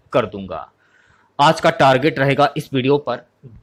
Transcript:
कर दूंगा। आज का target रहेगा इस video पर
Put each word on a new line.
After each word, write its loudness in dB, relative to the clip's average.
कर 2
दूंगा। -12
आज 2
का 2
target 2
रहेगा 0
इस -10
video 0
पर -10